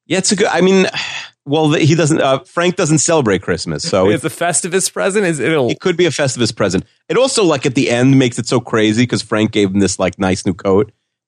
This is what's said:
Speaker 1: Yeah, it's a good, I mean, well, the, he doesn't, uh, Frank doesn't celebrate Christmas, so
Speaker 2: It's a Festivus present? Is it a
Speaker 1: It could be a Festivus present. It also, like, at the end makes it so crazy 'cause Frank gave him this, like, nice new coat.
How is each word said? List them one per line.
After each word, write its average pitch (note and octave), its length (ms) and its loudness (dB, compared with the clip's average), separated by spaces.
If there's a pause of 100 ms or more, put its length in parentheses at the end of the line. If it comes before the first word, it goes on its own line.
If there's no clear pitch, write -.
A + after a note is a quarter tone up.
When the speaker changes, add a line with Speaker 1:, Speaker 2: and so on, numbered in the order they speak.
Speaker 1:
Yeah, F#3 120 -2
it's F#3+ 140 -2
a G3 40 0
good, - 100 0
I E3+ 140 0
mean, F#3 260 4 (580)
well, D3+ 240 0
the, D#3 120 2
he D#3 140 4
doesn't, D#3+ 260 0
uh, C3+ 240 2
Frank F3 320 -2
doesn't D#3 220 0
celebrate B2 440 0
Christmas, E2 460 -6
so F#2+ 200 2
Speaker 2:
It's - 160 0
a D#3 60 -4
Festivus F3 640 -4
present? F#3+ 340 -2
Is D#3+ 140 -2
it C#3+ 120 0
a C#3 140 0
Speaker 1:
It - 140 -4
could F3+ 160 -2
be E3+ 100 2
a D3+ 40 2
Festivus C3 440 -2
present. F#2 300 -2 (240)
It D#3+ 100 -2
also, B3 260 2
like, D3+ 220 0
at B2+ 80 -2
the A#2+ 160 0
end C3 280 4
makes B2 200 2
it A#2 80 -8
so B2+ 140 0
crazy A2 460 0
'cause A2 160 -4
Frank G#2+ 280 0
gave G2+ 200 0
him G2+ 100 0
this, F#2+ 180 0
like, F#2 200 -2
nice F#2 280 -2
new F#2 80 -2
coat. G2 380 0 (360)